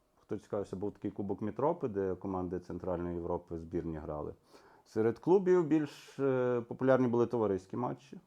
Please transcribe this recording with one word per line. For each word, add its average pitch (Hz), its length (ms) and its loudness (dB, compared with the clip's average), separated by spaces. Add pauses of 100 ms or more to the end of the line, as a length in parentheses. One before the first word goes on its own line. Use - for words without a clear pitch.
(200)
хто - 180 -6
цікавився, 98 380 -6
був 98 160 -4
такий - 180 -8
Кубок 101 320 -6
Мітропи, 135 460 -2
де 98 260 -2
команди 90 460 -4
Центральної 87 540 -4
Європи 85 440 -6
збірні 82 400 -6
грали. 76 360 -8 (520)
Серед 113 320 0
клубів 180 460 4
більш, 151 540 -2
е, 127 500 2
популярні 127 400 4
були 120 180 4
товариські 107 500 0
матчі. 131 500 -6